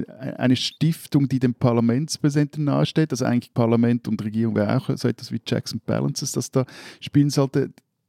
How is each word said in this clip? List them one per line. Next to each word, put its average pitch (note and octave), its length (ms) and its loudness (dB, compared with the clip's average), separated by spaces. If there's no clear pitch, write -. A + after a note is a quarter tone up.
eine B2+ 460 0
Stiftung, - 760 0
die C#3 80 0
dem B2 160 2
Parlamentspräsidenten C#3 1080 0
nahesteht, D3+ 480 0
also B2+ 140 -2
eigentlich A#2+ 280 0
Parlament A#2 540 2
und G#2 160 -2
Regierung A2 320 -2
wäre G#2+ 200 2
auch - 220 -2
so - 100 -2
etwas - 240 -4
wie A#2+ 80 -6
Checks - 340 -4
and A2+ 120 -8
Balances, C3+ 460 -2
das - 180 -4
da C3 160 0
spielen D3 300 2
sollte, C#3 420 0